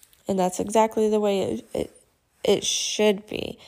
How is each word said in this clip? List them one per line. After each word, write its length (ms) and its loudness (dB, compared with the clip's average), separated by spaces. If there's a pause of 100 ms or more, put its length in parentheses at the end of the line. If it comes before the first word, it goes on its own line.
(280)
And 100 0
that's 220 0
exactly 500 2
the 120 2
way 200 2
it, 320 -6
it, 280 -6 (420)
it 220 2
should 640 0
be. 300 -8 (100)